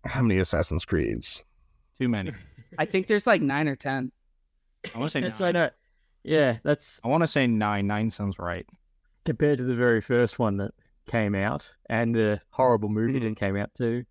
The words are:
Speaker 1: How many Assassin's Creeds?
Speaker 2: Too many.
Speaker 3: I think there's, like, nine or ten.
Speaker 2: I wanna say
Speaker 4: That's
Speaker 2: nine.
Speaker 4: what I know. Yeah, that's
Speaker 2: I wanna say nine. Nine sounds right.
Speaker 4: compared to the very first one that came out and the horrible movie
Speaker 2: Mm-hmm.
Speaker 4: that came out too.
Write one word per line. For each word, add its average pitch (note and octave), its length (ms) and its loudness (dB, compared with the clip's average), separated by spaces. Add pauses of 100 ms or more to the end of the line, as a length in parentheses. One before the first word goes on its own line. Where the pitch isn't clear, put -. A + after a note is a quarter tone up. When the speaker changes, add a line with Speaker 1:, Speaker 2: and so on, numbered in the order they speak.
Speaker 1:
How C3 160 -4
many G2+ 180 4
Assassin's D#2+ 460 0
Creeds? A#1 580 -2 (560)
Speaker 2:
Too C3 80 0
many. G2+ 240 -2 (460)
Speaker 3:
I D#3 80 0
think - 220 -2
there's, G#3 200 2
like, G3+ 140 4
nine C#3+ 260 0
or C#3 80 -2
ten. C3+ 360 -4 (840)
Speaker 2:
I - 20 -8
wanna C#3 120 -4
say C#3 120 -4
Speaker 4:
That's C#3 180 -6
Speaker 2:
nine. F3+ 80 0
Speaker 4:
what F3 80 0
I E3+ 100 4
know. - 40 -4 (540)
Yeah, C#3 400 2
that's - 400 -2
Speaker 2:
I A#2+ 60 -2
wanna D#3+ 180 2
say C3+ 200 2
nine. G#2 400 0
Nine G#2+ 220 0
sounds G2+ 300 -4
right. F2 260 -6 (600)
Speaker 4:
compared D3 320 2
to B2+ 80 -4
the B2+ 100 0
very A#2 260 4
first A#2+ 380 0
one G#2 180 0
that G2+ 140 -4 (360)
came G#2 280 0
out G2+ 400 -4 (140)
and A#2 260 0
the G#2+ 260 2 (100)
horrible A#2 380 2
movie A#2 300 0
Speaker 2:
Mm-hmm. A2+ 100 -2
Speaker 4:
that A2 80 -6
came G2 200 -2
out G2+ 180 -4
too. A#2+ 360 -2